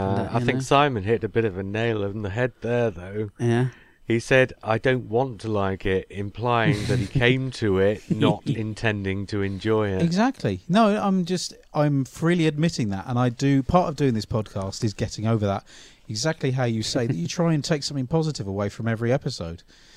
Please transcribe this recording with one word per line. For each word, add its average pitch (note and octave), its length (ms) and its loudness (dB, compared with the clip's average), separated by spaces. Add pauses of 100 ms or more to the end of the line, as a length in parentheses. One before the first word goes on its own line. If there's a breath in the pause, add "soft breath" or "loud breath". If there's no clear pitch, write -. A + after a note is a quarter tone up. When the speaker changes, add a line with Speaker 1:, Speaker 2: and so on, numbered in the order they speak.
(200)
Speaker 1:
And, A2+ 80 -2
uh, - 60 -10
Speaker 2:
I A#2 60 2
Speaker 1:
you A#2+ 60 0
Speaker 2:
think B2 120 2
Speaker 1:
know. C3 60 -4
Speaker 2:
Simon C#3 400 2
hit G#2+ 200 0
a G#2+ 60 -2
bit A2+ 160 0
of F#2 120 -2
a G2 60 -4
nail G#2+ 400 -2
on G2+ 180 -4
the G2+ 80 -4
head A#2+ 320 -2
there, A#2 300 0
though. G2 380 -8 (100)
Speaker 1:
Yeah. A#2+ 280 2 (360 loud breath)
Speaker 2:
He A#2 160 0
said, C3 320 2 (100)
"I A2 160 0
don't B2+ 300 0
want A#2 340 -2
to A2 60 -8
like G2 380 0
it," F#2 240 0
implying A2 800 0
that B2+ 120 2
he G2 80 -2
Speaker 1:
<laughs> - 120 0
Speaker 2:
came C3 320 2
to G2+ 260 0
it G2 340 2
not A2 320 2
Speaker 1:
<laughs> - 20 -12
Speaker 2:
intending G#2+ 840 -2
to G#2 140 -2
enjoy G2+ 480 0
it. F#2+ 120 0
Speaker 3:
Exactly. E3+ 680 0
No, G#3 340 4
I'm F#3+ 220 2
just, F3 300 -4 (200)
I'm D3 300 2
freely E3 440 0
admitting D3+ 420 0
that. F#2+ 180 -6
And B2 100 -2
I B2+ 120 4
do, C#3 340 2
part F3+ 240 2
of D#3 80 -6
doing C3+ 180 2
this G#2+ 120 -2
podcast G#2 580 -6
is G#2+ 100 0
getting - 340 -4
over A2 180 2
that, G2 180 0 (460 loud breath)
exactly C3+ 420 -2
how C3 140 0
you A2+ 180 0
say A#2+ 240 -2
that B2+ 80 0
you E3+ 120 -4
try E3+ 260 0
and D3 100 0
take D3+ 200 -2
something C3+ 240 -4
positive D#3 400 -2
away G2 200 -2
from A2 200 -6
every A2+ 260 0
episode. F2 500 -6 (340 soft breath)